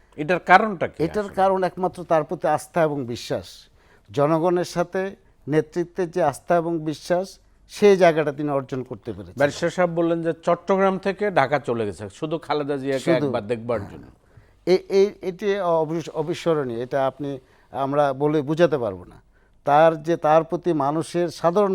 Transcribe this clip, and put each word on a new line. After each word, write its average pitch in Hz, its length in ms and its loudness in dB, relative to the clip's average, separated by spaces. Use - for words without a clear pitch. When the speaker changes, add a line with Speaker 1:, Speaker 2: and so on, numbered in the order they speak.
Speaker 1:
এটার 160 240 -2
কারণটা 185 480 4
কি - 160 -4
Speaker 2:
এটার 202 200 -4
Speaker 1:
আসলে? 196 100 -12
Speaker 2:
কারণ 190 300 2
একমাত্র 180 400 -4
তার 156 200 2
প্রতি 175 220 -6
আস্থা 151 360 0
এবং 143 240 -2
বিশ্বাস। 117 400 -8
জনগণের 165 520 2
সাথে 185 520 -4
নেতৃত্বের 165 640 -2
যে 175 120 -2
আস্থা 151 340 0
এবং 170 220 -2
বিশ্বাস, 170 600 -4
সেই 202 240 6
জায়গাটা 160 360 4
তিনি 147 180 -6
অর্জন 135 320 -4
করতে 120 300 -12
পেরেছেন। 90 260 -14
Speaker 1:
ব্যারিস্টার 147 320 0
সাহেব 180 200 0
বললেন 170 320 0
যে 165 100 -2
চট্টগ্রাম 190 520 2
থেকে 196 320 -4
ঢাকা 143 280 2
চলে 117 280 -2
গেছে 101 240 -8
শুধু 160 280 -6
খালেদা 147 380 -2
জিয়াকে 135 280 -2
Speaker 2:
শুধু, 156 220 2
Speaker 1:
একবার 117 200 -4
দেখবার 117 340 -4
Speaker 2:
হ্যাঁ। 95 120 -12
Speaker 1:
জন্য। 69 140 -18
Speaker 2:
এ-, 185 180 2
এ-, 208 140 2
এটি 185 180 -6
অবিস-, 165 500 -2
অবিস্মরণীয়। 151 760 -2
এটা 139 220 -4
আপনি, 139 240 -6
আমরা 139 400 0
বলে 151 300 0
বোঝাতে 156 360 2
পারবো 95 260 -4
না। - 140 -20
তার 156 380 6
যে, 165 140 0
তার 156 280 4
প্রতি 170 280 -2
মানুষের, 156 560 -2
সাধারণ 190 460 0